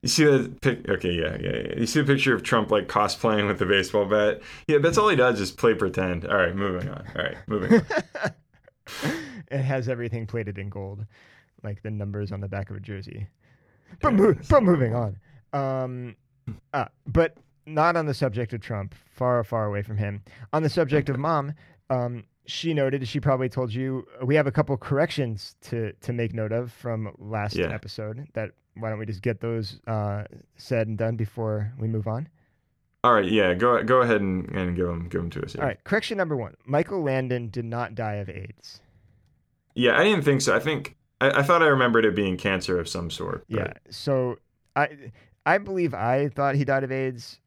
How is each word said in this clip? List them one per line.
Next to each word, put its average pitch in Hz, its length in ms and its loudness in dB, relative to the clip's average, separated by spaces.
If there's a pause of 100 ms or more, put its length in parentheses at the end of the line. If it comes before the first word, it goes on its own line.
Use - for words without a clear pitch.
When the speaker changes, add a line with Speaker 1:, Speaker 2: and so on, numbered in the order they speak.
Speaker 1:
You 120 80 -2
see 156 160 6
that 135 360 4
pic-, - 280 0
okay, 92 240 0
yeah, 80 260 -2
yeah, 50 160 -2 (140)
yeah. - 100 -6
You 113 80 2
see 151 140 2
the 143 40 2
picture 135 300 4
of 92 80 -4
Trump, 110 280 2
like, 101 160 2
cosplaying 104 600 2
with 98 100 0
the 98 80 0
baseball 98 400 2
bat? 104 360 2 (260)
Yeah, 151 120 4
that's 165 180 4
all 208 120 6
he 180 60 4
does 123 240 4
is 95 120 -2
play 117 240 2
pretend. 90 520 -2
All - 80 0
right, 90 200 4
moving 95 340 -4
on. - 160 -12 (100)
All - 80 -4
right, - 140 -6 (100)
moving 92 260 2
on. - 580 0 (560)
Speaker 2:
<laughs> - 260 -6 (380)
It 135 100 -2
has 131 280 -2
everything 117 380 -4
plated 104 300 -6
in 98 120 -8
gold, 101 360 -10 (580)
like 101 200 -8
the 110 80 -8
numbers 104 400 -6
on 101 100 -8
the 98 60 -6
back 98 220 -6
of 101 60 -10
a 101 40 -10
jersey. 101 480 -12 (760)
But 294 100 4
Speaker 1:
Yeah, 220 60 6
Speaker 2:
mo-, 196 160 8
Speaker 1:
that's - 140 -4
Speaker 2:
but 277 160 6
Speaker 1:
not 185 80 6
Speaker 2:
moving 131 200 4
Speaker 1:
cool. 113 220 -2 (400)
Speaker 2:
on. 135 300 -2
Um, 123 320 -10 (580)
uh, 135 120 0 (220)
but 165 300 2 (280)
not 156 300 2
on 160 120 0
the 143 60 -2
subject 120 400 -2
of 110 80 -8
Trump. 101 320 -8 (180)
Far, 123 320 0
far 110 220 -2
away 101 180 -2
from 107 140 -6
him. 101 260 -4 (280)
On 156 120 0
the 156 60 2
subject 147 400 2
of 131 80 -2
Mom, 147 360 -2 (360)
um, 123 340 -2 (240)
she 160 260 -4
noted, 135 340 0
she 147 120 -4
probably 131 300 2
told 127 240 -4
you, 131 320 -4 (180)
we 131 120 4
have 151 120 6
a 131 40 -2
couple 143 260 2
corrections 139 840 -2
to, 113 400 -6
to - 120 -6
make 117 200 -2
note 110 180 -4
of 117 200 -4
from 110 480 -8
last 104 360 -6
Speaker 1:
Yeah. 90 180 0
Speaker 2:
episode. 110 600 -10
That, 110 180 -8 (260)
why 110 120 -6
don't 107 100 -6
we 110 60 -8
just 101 160 -8
get 113 180 -2
those, 113 480 -4
uh, 104 360 -2 (340)
said 113 300 -2
and 107 100 -6
done 113 180 0
before 107 640 -4
we 113 80 -4
move 110 200 -2
on? 120 200 -4 (760)
Speaker 1:
All 123 100 8
right, 104 180 6
yeah, 98 220 6
go, 117 300 4
go 127 180 6
ahead 113 200 4
and, 92 280 -2
and 90 260 -2
give 90 140 0
'em, 85 180 -6
give 90 140 -4
'em 85 80 -6
to - 140 -8
us, - 100 -10
yeah. - 80 -6
Speaker 2:
All 143 60 0
right, 107 160 -6
correction 214 340 -2
number 165 180 -2
one. 113 200 -8 (100)
Michael 165 380 0
Landon 127 460 -2
did 117 160 -8
not 117 280 -6
die 107 220 -4
of 101 140 -6
aids. - 520 -16 (920)
Speaker 1:
Yeah, 120 240 4
I 160 40 6
didn't 196 200 4
think 139 180 4
so. 113 140 2
I 117 40 4
think, 147 360 -6 (260)
I, 139 180 4
I 139 40 4
thought 170 180 4
I 160 60 6
remembered 123 380 6
it 101 100 4
being 95 220 0
cancer 92 420 0
of 82 100 -6
some 87 220 -6
sort, - 380 -8
but 110 100 -2
Speaker 2:
Yeah, - 140 -6 (180)
so 127 460 -2 (380)
I, 147 140 2 (560)
I 170 140 4
believe 190 340 -2
I 127 360 0
thought 139 260 0
he 143 100 2
died 135 180 0
of 127 80 -6
aids. 131 560 -6